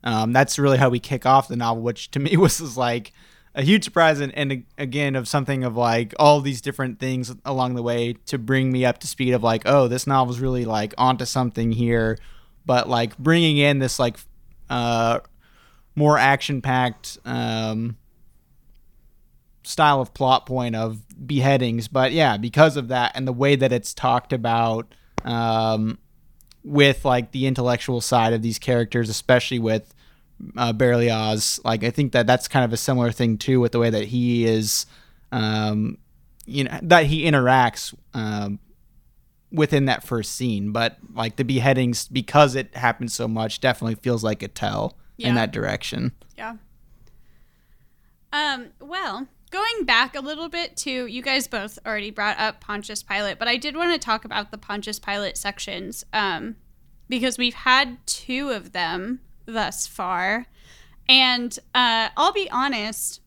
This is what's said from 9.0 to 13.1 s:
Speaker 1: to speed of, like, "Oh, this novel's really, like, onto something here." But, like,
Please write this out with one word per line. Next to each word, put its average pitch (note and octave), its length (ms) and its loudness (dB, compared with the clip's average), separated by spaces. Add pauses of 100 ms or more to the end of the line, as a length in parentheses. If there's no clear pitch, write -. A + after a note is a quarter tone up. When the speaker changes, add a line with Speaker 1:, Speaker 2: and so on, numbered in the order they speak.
Speaker 1:
to - 80 -10
speed B2 260 -2
of, A2+ 100 0
like, A2+ 220 2
"Oh, C3+ 220 4
this B2 200 -2
novel's B2+ 320 2
really, B2+ 260 -2
like, G#2+ 320 -2
onto B2+ 280 2
something A#2 460 -2
here." A2+ 460 0 (480)
But, B2 240 2
like, A#2 280 0